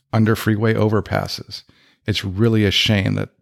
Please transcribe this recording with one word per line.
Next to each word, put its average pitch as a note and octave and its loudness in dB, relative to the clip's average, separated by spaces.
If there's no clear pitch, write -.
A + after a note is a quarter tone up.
under A2 2
freeway A2 0
overpasses. G#2 -2
It's G#2 -4
really G#2+ 2
a G2 2
shame G2+ 0
that G2 -6